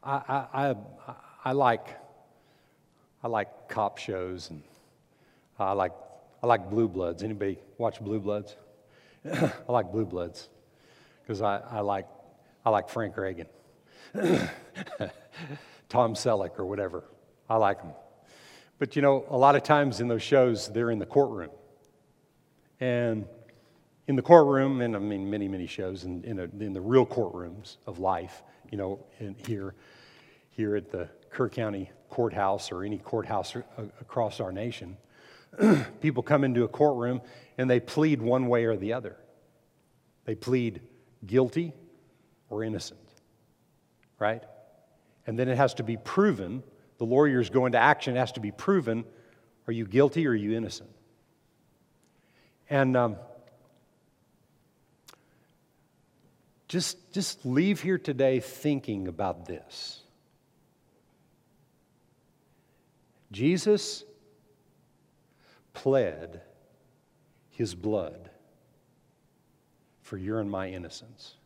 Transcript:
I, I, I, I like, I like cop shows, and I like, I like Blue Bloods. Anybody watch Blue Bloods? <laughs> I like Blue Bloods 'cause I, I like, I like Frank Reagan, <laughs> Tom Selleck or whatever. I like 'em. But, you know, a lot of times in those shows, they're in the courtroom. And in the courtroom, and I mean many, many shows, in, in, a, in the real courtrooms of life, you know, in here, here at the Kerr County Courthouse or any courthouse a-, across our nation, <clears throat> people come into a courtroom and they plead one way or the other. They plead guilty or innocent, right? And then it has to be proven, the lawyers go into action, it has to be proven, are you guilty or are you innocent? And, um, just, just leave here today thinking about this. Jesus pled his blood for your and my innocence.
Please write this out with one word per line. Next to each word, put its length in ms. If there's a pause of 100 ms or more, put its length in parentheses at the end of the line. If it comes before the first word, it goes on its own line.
I, 240
I, 420
I, 60 (680)
I 80
like, 340 (1400)
I 40
like 420
cop 280
shows, 520
and 120 (960)
I 140
like, 200 (500)
I 40
like 220
Blue 180
Bloods. 360
Anybody 360 (180)
watch 220
Blue 200
Bloods? 360 (680)
<laughs> 80
I 200 (160)
like 240
Blue 140
Bloods 440 (800)
'cause 140
I, 160 (120)
I 120
like, 260 (580)
I 60
like 180
Frank 260
Reagan, 320 (340)
<laughs> 320 (1700)
Tom 280
Selleck 420
or 80
whatever. 380 (460)
I 80
like 220
'em. 120 (880)
But, 160
you 80
know, 260
a 80
lot 180
of 60
times 400
in 60
those 160
shows, 460
they're 200
in 80
the 80
courtroom. 460 (1300)
And 480 (800)
in 80
the 80
courtroom, 580
and 140
I 40
mean 300
many, 180
many 200
shows, 360
in, 200
in, 160
a, 40
in 300
the 80
real 240
courtrooms 800
of 140
life, 420 (300)
you 80
know, 260 (140)
in 160 (100)
here, 300 (760)
here 260
at 160
the 160 (220)
Kerr 200
County 420 (180)
Courthouse 640
or 120
any 140
courthouse 580
a-, 80 (380)
across 380
our 120
nation, 460 (600)
<clears throat> 420
people 220
come 200
into 200
a 40
courtroom 540 (360)
and 120
they 100
plead 420
one 260
way 180
or 100
the 180
other. 240 (1080)
They 100
plead 460 (440)
guilty 480 (760)
or 140
innocent, 360 (1200)
right? 240 (840)
And 100
then 120
it 80
has 180
to 80
be 140
proven, 640 (340)
the 80
lawyers 440
go 160
into 120
action, 380
it 40
has 140
to 60
be 120
proven, 540 (600)
are 60
you 120
guilty 420
or 40
are 40
you 200
innocent? 340 (1800)
And, 260
um, 200 (3500)
just, 440
just 340
leave 360
here 160
today 420
thinking 680
about 380
this. 560 (3250)
Jesus 720 (1700)
pled 680 (1080)
his 260
blood 540 (1700)
for 160
your 220
and 100
my 200
innocence. 680 (100)